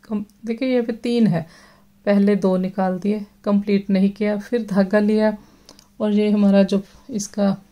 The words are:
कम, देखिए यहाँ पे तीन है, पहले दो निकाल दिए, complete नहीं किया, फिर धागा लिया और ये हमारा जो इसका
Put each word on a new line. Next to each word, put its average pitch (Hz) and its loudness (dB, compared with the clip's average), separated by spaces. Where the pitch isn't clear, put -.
कम, 208 -6
देखिए 226 -6
यहाँ 247 0
पे 247 -6
तीन 233 0
है, 160 -2
पहले 202 2
दो 185 0
निकाल 185 -2
दिए, 202 -4
complete 202 0
नहीं 196 2
किया, 208 -2
फिर 226 -4
धागा 196 0
लिया 214 0
और 214 -2
ये 208 2
हमारा 202 4
जो 196 -2
इसका 202 -4